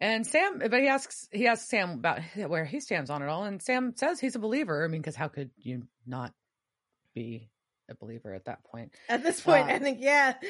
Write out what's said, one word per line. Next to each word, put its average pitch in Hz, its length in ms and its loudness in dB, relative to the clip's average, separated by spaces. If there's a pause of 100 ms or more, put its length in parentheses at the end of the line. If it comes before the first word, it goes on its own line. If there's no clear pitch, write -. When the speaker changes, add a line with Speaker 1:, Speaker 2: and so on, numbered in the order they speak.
Speaker 1:
And 220 260 0
Sam, 370 340 2
but 226 200 4
he 277 80 6
asks, - 440 -2
he 208 160 2
asks 233 200 0
Sam 190 220 0
about 170 300 0 (260)
where 160 180 0
he 156 160 -6
stands 156 300 -4
on 143 120 -4
it 139 60 -4
all, 165 160 -2
and 196 160 -6
Sam 254 360 0
says 311 240 0
he's 262 160 -2
a - 20 -4
believer. 214 460 0
I 165 40 0
mean, 160 140 -4
'cause 151 140 -8
how 151 120 -2
could 135 300 -10
you 123 300 -8 (180)
not 123 260 -6 (840)
be 113 360 -10 (400)
a 110 40 -16
believer 110 380 -14
at 95 140 -12
that - 180 -10
point? 117 300 -16 (160)
Speaker 2:
At 247 120 -2
this 339 200 -2
point, 277 280 6
Speaker 1:
Uh, 254 40 2
Speaker 2:
I - 40 2
think, 262 220 0
yeah, 277 340 6 (160)